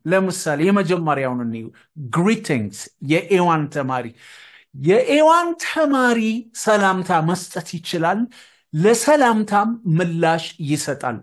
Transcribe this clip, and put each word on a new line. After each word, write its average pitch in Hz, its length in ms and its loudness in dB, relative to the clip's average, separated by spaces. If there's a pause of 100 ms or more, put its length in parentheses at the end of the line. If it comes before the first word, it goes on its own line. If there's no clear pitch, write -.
ለምሳሌ 175 580 -2
የመጀመሪያውን 160 800 0
እንዩ። 113 220 -8 (420)
ግሪቲንግስ። 143 760 -2 (240)
የኤዋን 165 680 2
ተማሪ፣ 131 360 -4 (760)
የኤዋን 294 680 4 (140)
ተማሪ 262 580 0 (380)
ሰላምታ 190 520 2 (140)
መስጠት 175 480 -4
ይችላል። 175 480 -2 (520)
ለሰላምታም 214 960 2 (220)
ምላሽ 165 540 0 (180)
ይሰጣል። 139 600 -4